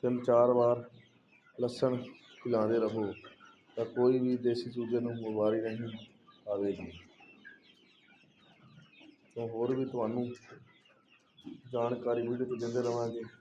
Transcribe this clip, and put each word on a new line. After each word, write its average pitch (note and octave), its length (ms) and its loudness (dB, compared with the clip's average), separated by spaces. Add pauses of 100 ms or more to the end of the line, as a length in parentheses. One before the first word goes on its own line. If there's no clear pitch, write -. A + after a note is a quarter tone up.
ਤਿੰਨ B2 200 0
ਚਾਰ A#2+ 280 8
ਵਾਰ A#2+ 320 4 (720)
ਲਸਣ B2 400 0 (460)
ਖਿਲਾਉਂਦੇ A2+ 360 2
ਰਹੋ, G#2+ 340 0 (640)
ਤਾਂ A#2 80 -2
ਕੋਈ B2 340 4
ਵੀ B2+ 180 2
ਦੇਸੀ A#2+ 340 0
ਚੂਜੇ A#2+ 300 -2
ਨੂੰ A#2+ 160 -4
ਬਿਮਾਰੀ A2 440 0
ਨਹੀਂ A2+ 460 -6 (460)
ਆਵੇਗੀ। G2 380 -4 (2500)
ਤਾਂ A#2 140 -6
ਹੋਰ A#2 280 0
ਵੀ C3 80 0
ਤੁਹਾਨੂੰ A#2+ 420 -2 (1500)
ਜਾਣਕਾਰੀ A#2+ 560 0
ਵੀਡੀਓ B2 180 -2
'ਚ A#2+ 140 -6
ਦਿੰਦੇ A#2 220 -2
ਰਹਾਂਗੇ। A#2 400 -2 (180)